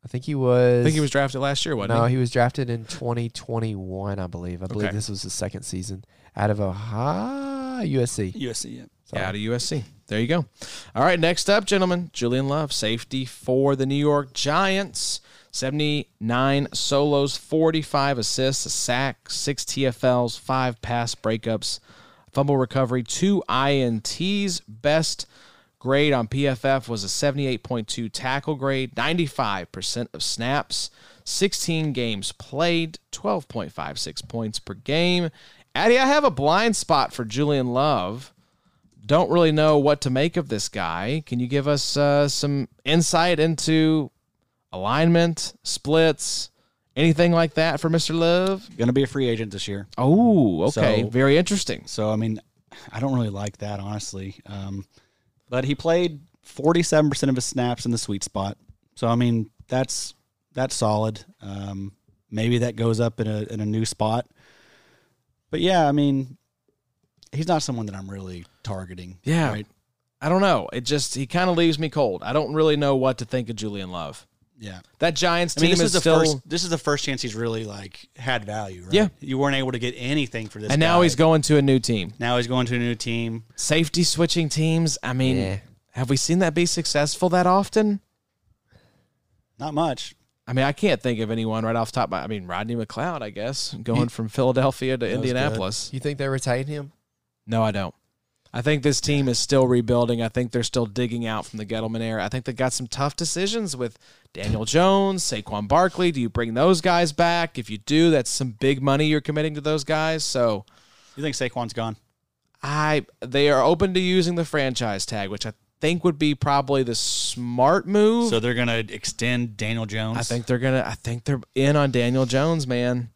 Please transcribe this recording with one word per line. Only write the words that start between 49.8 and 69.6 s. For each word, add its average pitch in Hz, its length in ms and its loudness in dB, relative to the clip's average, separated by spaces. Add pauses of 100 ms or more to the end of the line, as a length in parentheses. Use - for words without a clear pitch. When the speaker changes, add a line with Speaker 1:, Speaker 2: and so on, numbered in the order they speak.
Speaker 2:
Oh, 139 640 6
okay. 117 400 2
Speaker 3:
So - 60 -4
Speaker 2:
Very 135 280 4
interesting. 180 480 0
Speaker 3:
So, 107 240 -4
I 110 60 0
mean, 110 240 -2 (520)
I 107 80 -10
don't 135 140 -2
really 117 160 2
like 98 280 -8
that, 104 220 -8
honestly. 98 640 -10
Um, 98 400 -10 (640)
but 127 160 -2
he 143 100 0
played 165 440 0 (220)
forty-seven 156 680 2
percent 135 200 0
of 131 60 2
his 123 100 -4
snaps 123 400 -2
in 120 60 0
the 117 60 0
sweet 101 260 -4
spot. 101 340 -6 (380)
So, 117 120 -2
I 117 80 4
mean, 117 340 2 (180)
that's, - 460 -2 (400)
that's 127 200 -4
solid. 107 500 0 (180)
Um, 98 500 -10 (400)
maybe 113 280 0
that 117 160 -2
goes 113 240 0
up 117 200 0
in 107 80 -2
a, 107 160 -4
in 107 160 -8
a 107 60 -2
new 110 200 0
spot. 110 400 -2 (1300)
But, 160 100 -4
yeah, 170 260 4
I 143 40 4
mean, 139 460 2 (920)
he's 156 160 -4
not 165 140 2
someone 113 240 -4
that 98 100 -8
I'm 95 140 -12
really 92 360 -12 (180)
targeting, 92 600 -10
Speaker 2:
Yeah. 156 280 2
Speaker 3:
right? 107 160 -8 (540)